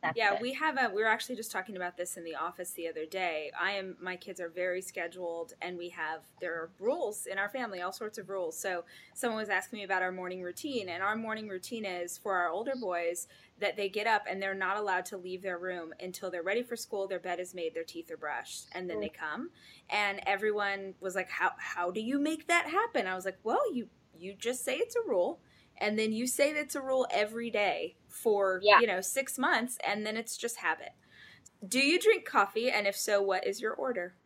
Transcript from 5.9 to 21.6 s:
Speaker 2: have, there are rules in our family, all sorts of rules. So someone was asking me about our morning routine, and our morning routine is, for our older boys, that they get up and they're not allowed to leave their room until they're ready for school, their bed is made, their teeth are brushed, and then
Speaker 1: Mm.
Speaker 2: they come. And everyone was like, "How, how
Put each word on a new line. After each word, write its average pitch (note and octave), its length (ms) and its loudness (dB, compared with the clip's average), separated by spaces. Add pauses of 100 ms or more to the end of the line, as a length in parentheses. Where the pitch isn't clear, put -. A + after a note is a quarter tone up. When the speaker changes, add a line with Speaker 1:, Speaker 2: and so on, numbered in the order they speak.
Speaker 2:
have, D#3+ 320 -6 (180)
there F3 140 -4
are E3 160 -6 (100)
rules A#3 460 0
in G3 120 -4
our G3+ 120 0
family, G#3+ 320 -4
all F#3 100 -2
sorts G#3+ 260 -8
of F#3+ 120 -10
rules. F3+ 280 -2
So F3+ 280 -2 (280)
someone A3+ 260 0
was G#3 100 -4
asking G3 300 0
me G3+ 40 -6
about F#3 180 2
our F#3 80 2
morning F#3 320 -6
routine, G3+ 460 -4
and E3+ 140 -4
our G#3 140 2
morning A3 320 -4
routine G#3 360 -6
is, F3 340 -4
for G3+ 180 0
our F3 140 4
older A3+ 300 -2
boys, F3 480 -2 (300)
that G3+ 180 0
they G3+ 140 -2
get G3+ 160 0
up G#3+ 220 0
and F#3+ 140 -4
they're G3 120 -2
not G3 240 0
allowed F#3 280 0
to G3 120 -10
leave F3+ 240 -8
their F3+ 160 -4
room F3 420 -6
until F#3 300 -8
they're F3 120 -6
ready G#3 200 0
for A#3+ 140 -6
school, G3 300 -4
their F#3 140 -4
bed F3 180 -2
is F3+ 160 -6
made, E3 200 -4
their E3 100 -6
teeth E3 260 -12
are D#3+ 60 -10
brushed, C#3+ 560 -6
and F3+ 160 -6
then F3 100 -4
Speaker 1:
Mm. - 20 -2
Speaker 2:
they G3+ 100 -4
come. E3+ 400 -6 (400)
And G3+ 360 2
everyone G3 760 0
was F#3 140 -4
like, F#3 140 -2
"How, - 300 2
how F3 320 -2